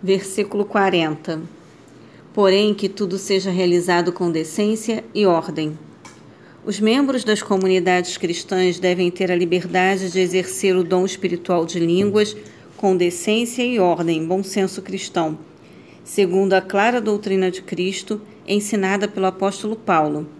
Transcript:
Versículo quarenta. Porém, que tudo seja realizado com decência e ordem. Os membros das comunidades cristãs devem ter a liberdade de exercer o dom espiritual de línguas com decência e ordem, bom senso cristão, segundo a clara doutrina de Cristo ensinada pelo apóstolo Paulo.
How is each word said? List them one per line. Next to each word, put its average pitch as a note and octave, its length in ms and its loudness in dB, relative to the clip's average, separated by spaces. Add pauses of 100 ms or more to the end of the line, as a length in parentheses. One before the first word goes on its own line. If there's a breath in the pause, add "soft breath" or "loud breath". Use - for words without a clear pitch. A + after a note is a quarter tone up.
Versículo G3 600 -2
quarenta. E3+ 720 0 (920 loud breath)
Porém, G#3 400 4
que G3+ 160 -2
tudo G3 280 -4
seja F#3+ 320 0
realizado F3 640 2
com F3 180 -2
decência G#3+ 840 -2
e G#3 120 2
ordem. D#3 540 0 (880 loud breath)
Os G3+ 160 -4
membros B3+ 420 2
das G#3 180 0
comunidades F#3 760 2
cristãs F3+ 600 0
devem F3+ 320 2
ter F3+ 220 -2
a F3+ 40 2
liberdade F3+ 760 0
de F3+ 80 -2
exercer F#3 560 0
o F#3 80 2
dom F3+ 220 2
espiritual F3 600 -2
de E3 140 -6
línguas G3 560 2 (400 loud breath)
com F#3+ 220 2
decência G#3+ 680 0
e A#3+ 160 0
ordem, E3+ 480 2
bom F#3+ 160 -2
senso G3 380 -2
cristão, E3+ 580 -4 (640 loud breath)
segundo F#3+ 500 2
a F#3+ 80 4
clara G3+ 380 0
doutrina G#3 500 0
de F#3 120 -8
Cristo F#3+ 580 -6 (260 loud breath)
ensinada G3+ 600 0
pelo G3 200 -2
apóstolo G3 500 -4
Paulo. D#3 500 0 (120)